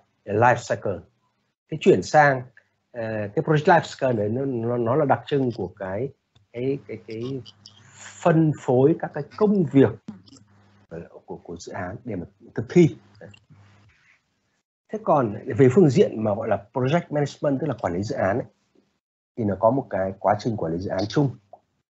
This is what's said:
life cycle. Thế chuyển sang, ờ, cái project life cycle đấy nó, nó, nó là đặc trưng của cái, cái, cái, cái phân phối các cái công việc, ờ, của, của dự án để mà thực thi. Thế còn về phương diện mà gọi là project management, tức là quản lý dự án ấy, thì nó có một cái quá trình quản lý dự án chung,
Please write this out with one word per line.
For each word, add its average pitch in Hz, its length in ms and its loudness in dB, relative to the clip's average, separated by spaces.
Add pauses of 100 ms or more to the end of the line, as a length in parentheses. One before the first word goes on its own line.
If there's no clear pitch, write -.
(240)
life 117 520 0
cycle. 95 220 -6 (720)
Thế 156 100 -8
chuyển 175 220 4
sang, 143 400 2 (500)
ờ, 120 100 -10 (320)
cái - 100 -2
project 156 200 0
life 170 160 6
cycle - 320 -2
đấy 104 160 -2
nó, 123 160 -4
nó, 120 320 -4
nó 120 200 0
là 156 80 2
đặc 131 220 2
trưng 135 300 0
của 95 200 -8
cái, 98 320 -8 (440)
cái, 131 260 -4 (100)
cái, 113 180 -14
cái 120 360 -10 (800)
phân 160 380 4
phối 135 400 4
các 165 140 -8
cái - 100 -8 (120)
công 202 280 2
việc, 131 260 4 (1000)
ờ, 82 100 -14 (280)
của, 85 100 -14
của - 200 -16
dự - 160 -16
án 92 320 -8
để 110 120 -8
mà 87 80 -8 (300)
thực 104 160 -6
thi. 170 260 6 (2000)
Thế 214 120 -6
còn 135 300 0 (220)
về 131 180 8
phương 175 160 6
diện 110 340 2
mà 107 100 0
gọi 110 140 -6
là 98 240 -2
project 135 380 0
management, 143 500 -2
tức 156 60 -4
là 139 140 -4
quản 92 140 -4
lý 90 80 -4
dự - 140 -6
án 98 220 -2
ấy, - 80 -6 (880)
thì 120 80 -4
nó 98 160 -2
có 110 100 4
một 131 200 -2
cái 95 280 -4
quá 101 200 0
trình 113 180 -4
quản 85 160 -6
lý 85 60 -4
dự 95 120 -8
án 101 180 -4
chung, 143 280 -2 (640)